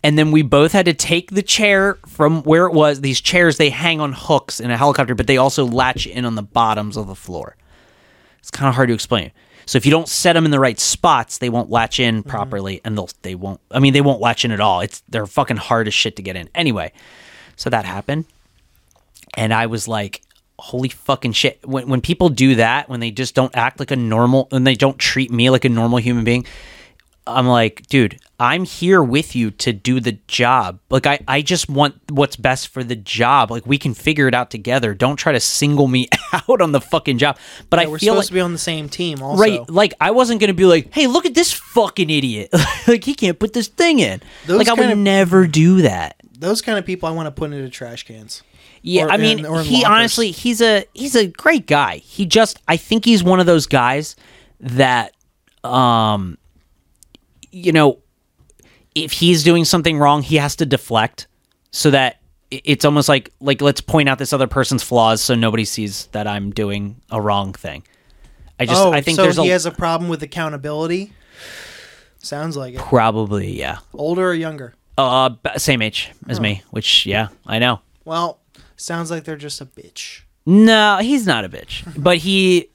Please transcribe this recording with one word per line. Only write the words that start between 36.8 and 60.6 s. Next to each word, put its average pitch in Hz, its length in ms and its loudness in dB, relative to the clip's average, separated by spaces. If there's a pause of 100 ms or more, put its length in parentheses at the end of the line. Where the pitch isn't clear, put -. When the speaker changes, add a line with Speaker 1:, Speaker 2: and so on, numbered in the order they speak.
Speaker 1:
fucking 147 360 -2
job." 139 200 0 (320)
But 170 100 4
Speaker 2:
Yeah, 170 60 2
Speaker 1:
I 156 40 -6
Speaker 2:
we're 156 100 -10
Speaker 1:
feel 202 140 2
Speaker 2:
supposed 196 120 2
Speaker 1:
like - 40 -10
Speaker 2:
to 180 40 -12
be 185 80 0
on 175 120 -2
the 165 60 -10
same 156 300 -8
team 160 320 -8
also. 151 200 0
Speaker 1:
Right, 190 280 2
like, 180 300 2
I 175 120 2
wasn't 233 280 2
gonna 202 140 2
be 180 120 2
like, 165 280 4
"Hey, 285 140 2
look 330 180 2
at 277 100 -2
this 339 160 2
fucking - 580 -2
idiot." 127 440 -2
<laughs> - 340 0
Like, 233 160 4
he 277 100 -4
can't 180 240 -2
put 214 140 -4
this 233 160 -4
thing 330 320 2
in. 104 220 -2 (240)
Speaker 2:
Those 180 140 2
Speaker 1:
Like, 214 100 4
I - 40 2
would 233 60 0
Speaker 2:
kind 247 140 4
of 208 40 0
Speaker 1:
never 190 480 4
do 165 360 4
that. 90 340 -2 (240)
Speaker 2:
Those 196 220 -2
kind 214 180 -4
of 180 60 -8
people 180 240 -6
I - 20 -4
wanna 160 200 -6
put 147 200 -8
into 135 180 -10
trash 120 360 -16
cans. 110 380 -20 (400)
Speaker 1:
Yeah, 175 240 0
Speaker 2:
Or - 40 -2
Speaker 1:
I 202 60 4
mean, 220 220 2
Speaker 2:
in, 156 60 -10
or 160 140 -4
in 156 60 -2
Speaker 1:
he 254 160 2
Speaker 2:
lockers. 220 80 4
Speaker 1:
honestly, 226 420 2
he's 233 300 -2
a, 214 320 2
he's 254 220 -6
a 214 120 4
great 285 400 0
guy. 127 300 0
He - 280 -8
just, 214 440 0
I 170 80 2
think 220 260 -2
he's 226 200 4
one 185 180 4
of 175 40 4
those 165 200 4
guys 135 500 -2 (460)
that, 123 520 0 (520)
um, 113 720 0 (1120)
you 175 220 0
know, 151 240 4 (1000)
if 151 160 -6
he's 170 320 2
doing 170 220 4
something 160 320 0
wrong, 147 240 4
he 151 160 -2
has 143 200 -2
to 160 80 -2